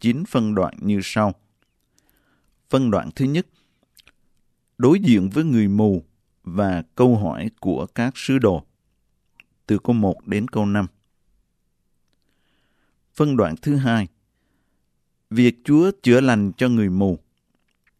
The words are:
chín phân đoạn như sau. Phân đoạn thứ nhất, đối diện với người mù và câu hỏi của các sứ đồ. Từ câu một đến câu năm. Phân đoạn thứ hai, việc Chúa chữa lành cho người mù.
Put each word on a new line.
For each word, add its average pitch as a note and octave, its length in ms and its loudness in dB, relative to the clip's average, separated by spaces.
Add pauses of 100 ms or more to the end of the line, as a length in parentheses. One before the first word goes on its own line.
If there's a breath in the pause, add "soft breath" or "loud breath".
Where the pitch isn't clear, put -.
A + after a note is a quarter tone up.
chín B2 240 -2
phân A2 300 -2
đoạn F#2 260 -2
như G2+ 220 -2
sau. G#2 300 -2 (1400)
Phân C3 200 0
đoạn G2 240 -2
thứ C3+ 100 -4
nhất, D3 220 -2 (1300)
đối C#3+ 220 4
diện G#2+ 300 4
với C#3+ 140 0
người A2+ 240 2
mù G2+ 360 2 (380)
và F#2 400 -4 (120)
câu B2 220 4
hỏi F2 340 -6 (100)
của E2 260 -4
các B2 300 -6
sứ C3+ 220 -2
đồ. G2 280 0 (1000)
Từ G#2+ 120 0
câu - 160 -2
một G#2 320 -2
đến G2+ 220 -4
câu G#2+ 180 -4
năm. G2+ 200 -2 (2250)
Phân D3 220 0
đoạn F2 260 0
thứ C#3+ 140 -2
hai, A#2 320 0 (1200)
việc A#2+ 340 2
Chúa D#3+ 260 2 (120)
chữa B2 180 4
lành A2 360 0
cho B2+ 120 -2
người A2+ 200 0
mù. F#2 300 -2 (800)